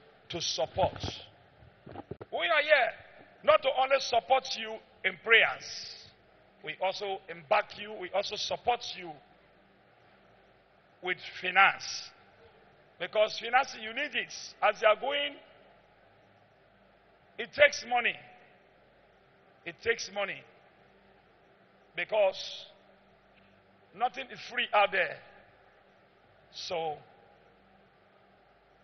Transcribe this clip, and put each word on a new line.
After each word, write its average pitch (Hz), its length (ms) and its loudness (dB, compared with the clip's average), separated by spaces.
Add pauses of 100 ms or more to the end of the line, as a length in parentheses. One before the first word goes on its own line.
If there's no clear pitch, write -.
(300)
to 170 100 -8
support. - 560 -2 (1400)
We 240 60 -4
are 320 240 2
here 294 300 4 (520)
not 302 160 8
to 269 80 0 (100)
only 269 220 4
support 254 460 2 (120)
you 220 180 -8 (280)
in 190 80 0 (100)
prayers. 202 720 2 (720)
We 156 180 -12
also 190 460 -4
embark 170 380 0 (120)
you, 208 220 -12
we 180 140 -8
also 202 220 0
support 233 460 -2 (160)
you 180 120 -12 (1900)
with 180 160 -6 (240)
finance. 185 680 2 (880)
Because 214 400 2
finance, 247 400 2
you 220 140 -10
need 262 220 -4
it. 208 180 -4 (300)
As 208 180 4
you 220 80 8
are 208 100 8
going, 285 360 -4 (2000)
it 226 140 -10
takes 277 340 4
money. 233 300 -2 (1500)
It 170 80 -12 (100)
takes 226 300 -2
money. 196 260 -6 (1500)
Because 190 760 -2 (1300)
nothing 254 340 -4
is 208 80 -16 (140)
free 240 220 -4
out 202 180 6
there. 165 240 0 (1400)
So, 160 440 -6 (1900)